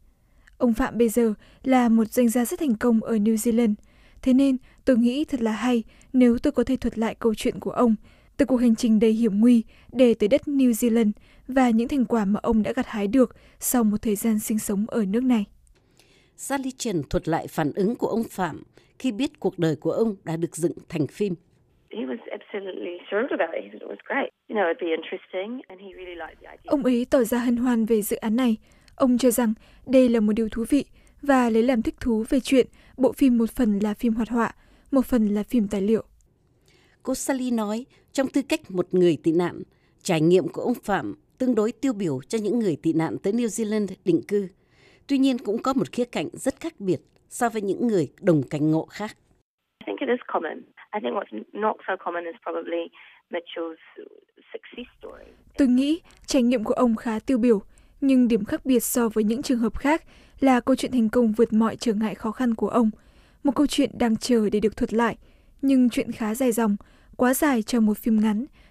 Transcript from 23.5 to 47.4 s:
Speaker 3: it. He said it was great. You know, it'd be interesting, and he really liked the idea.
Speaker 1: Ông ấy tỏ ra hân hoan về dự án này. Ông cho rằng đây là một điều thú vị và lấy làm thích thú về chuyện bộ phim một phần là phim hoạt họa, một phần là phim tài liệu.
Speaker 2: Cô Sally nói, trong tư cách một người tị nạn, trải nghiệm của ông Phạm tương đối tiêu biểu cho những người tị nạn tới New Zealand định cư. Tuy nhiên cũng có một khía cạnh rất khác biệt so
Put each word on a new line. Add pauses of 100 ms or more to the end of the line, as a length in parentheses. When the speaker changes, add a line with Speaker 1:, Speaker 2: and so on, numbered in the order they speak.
Speaker 3:
it.
He
said
it
was
great. (180)
You
know,
it'd
be
interesting,
and
he (100)
really
liked
the
idea.
Speaker 1:
Ông
ấy
tỏ
ra
hân
hoan
về
dự
án
này. (380)
Ông
cho
rằng (320)
đây
là
một
điều
thú
vị (360)
và
lấy
làm
thích
thú
về
chuyện (300)
bộ
phim
một
phần
là
phim
hoạt
họa, (360)
một
phần
là
phim
tài
liệu. (1000)
Speaker 2:
Cô
Sally
nói, (280)
trong
tư
cách
một
người
tị
nạn, (400)
trải
nghiệm
của
ông
Phạm (220)
tương
đối
tiêu
biểu
cho
những
người
tị
nạn
tới
New
Zealand (180)
định
cư. (600)
Tuy
nhiên
cũng
có
một
khía
cạnh
rất
khác
biệt (280)
so